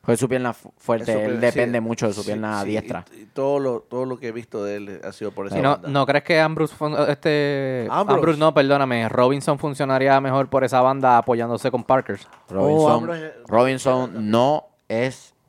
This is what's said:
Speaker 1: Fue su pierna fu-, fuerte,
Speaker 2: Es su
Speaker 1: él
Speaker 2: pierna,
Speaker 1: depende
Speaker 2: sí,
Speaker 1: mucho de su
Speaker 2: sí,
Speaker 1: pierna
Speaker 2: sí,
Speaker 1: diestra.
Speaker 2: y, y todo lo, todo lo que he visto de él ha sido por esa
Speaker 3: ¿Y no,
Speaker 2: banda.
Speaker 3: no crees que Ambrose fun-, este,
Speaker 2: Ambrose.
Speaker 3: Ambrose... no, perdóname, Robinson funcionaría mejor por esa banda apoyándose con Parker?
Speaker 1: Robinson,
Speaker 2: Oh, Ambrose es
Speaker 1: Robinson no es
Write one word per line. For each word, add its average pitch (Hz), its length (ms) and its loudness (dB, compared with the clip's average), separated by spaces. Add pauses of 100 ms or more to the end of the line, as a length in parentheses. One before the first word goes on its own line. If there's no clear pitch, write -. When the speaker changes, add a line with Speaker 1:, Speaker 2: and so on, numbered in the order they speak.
Speaker 1:
Fue 120 140 2
su 131 140 -2
pierna 123 240 -4
fu-, - 240 -20
fuerte, 117 340 -2
Speaker 2:
Es 107 40 0
su 104 40 0
Speaker 1:
él 107 120 -2
Speaker 2:
pierna, 117 140 -4
Speaker 1:
depende 120 320 0
Speaker 2:
sí, 113 60 -4
Speaker 1:
mucho 117 240 -4
de 101 60 -2
su 104 80 -10
Speaker 2:
sí, 95 60 -8
Speaker 1:
pierna 107 340 -4
Speaker 2:
sí, - 80 -6
Speaker 1:
diestra. 107 420 -6
Speaker 2:
y, - 80 -20
y 107 60 -20
todo 139 320 -2
lo, 127 220 -2
todo 127 260 -6
lo 127 120 -8
que 123 100 -10
he 110 40 -8
visto 113 320 -8
de 101 120 -6
él 101 280 -12
ha 98 80 -10
sido 104 180 -8
por 98 160 -10
esa 98 120 -4
Speaker 3:
¿Y - 40 0
no, 139 100 4
Speaker 2:
banda. - 180 -6
Speaker 3:
no 139 160 0
crees 139 180 0
que 160 160 2
Ambrose 160 340 0
fun-, 151 220 -4 (120)
este, 143 840 -2
Speaker 2:
Ambrose. 156 280 2
Speaker 3:
Ambrose... 156 200 2
no, 156 160 4
perdóname, 135 560 2
Robinson 139 480 2
funcionaría 135 640 2
mejor 135 260 0
por 135 160 2
esa 127 160 2
banda 131 380 4
apoyándose 117 520 0
con 120 140 -4
Parker? 127 340 0 (300)
Speaker 1:
Robinson, 147 320 2
Speaker 2:
Oh, 151 100 6
Ambrose 156 360 -2
es 156 60 -14 (140)
Speaker 1:
Robinson 127 840 0
no 127 380 2 (200)
es 120 460 -4 (140)